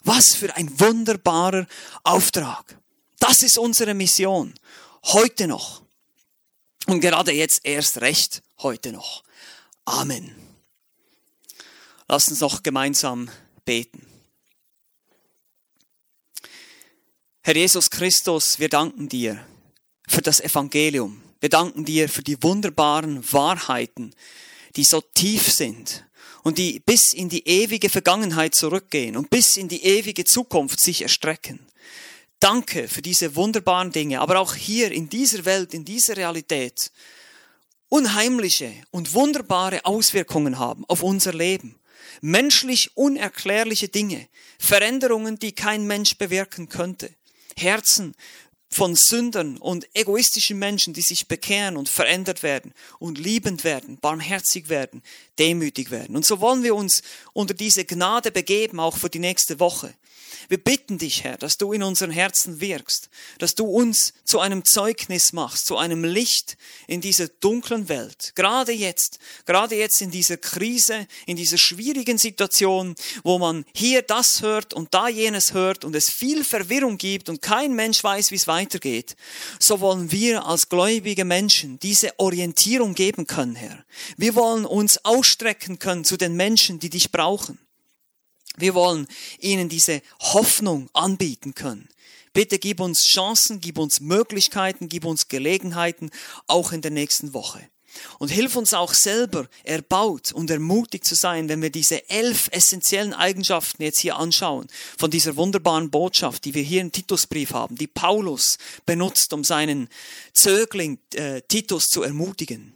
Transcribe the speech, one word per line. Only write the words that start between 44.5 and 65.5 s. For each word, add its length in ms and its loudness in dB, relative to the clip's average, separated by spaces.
Veränderungen, 800 2
die 140 -6
kein 340 -2
Mensch 300 0
bewirken 540 -4
könnte. 400 -8
Herzen 580 2
von 240 0
Sündern 640 2
und 360 -6
egoistischen 640 0
Menschen, 360 -2
die 80 -6
sich 260 -2
bekehren 480 -2
und 140 -6
verändert 520 -2
werden 300 -4
und 200 -8
liebend 460 -4
werden, 340 -4
barmherzig 720 -4
werden, 320 -4
demütig 520 2
werden. 260 -8
Und 80 -2
so 160 2
wollen 220 4
wir 120 4
uns 280 0
unter 180 -2
diese 320 0
Gnade 460 0
begeben, 500 -2
auch 160 0
für 140 -4
die 80 -10
nächste 420 -2
Woche. 320 -2
Wir 80 2
bitten 400 0
dich, 240 -4
Herr, 160 -8
dass 200 -2
du 140 -2
in 120 -2
unseren 260 -2
Herzen 500 -2
wirkst, 480 -6
dass 160 -2
du 120 0
uns 480 2
zu 160 2
einem 240 0
Zeugnis 680 2
machst, 340 -4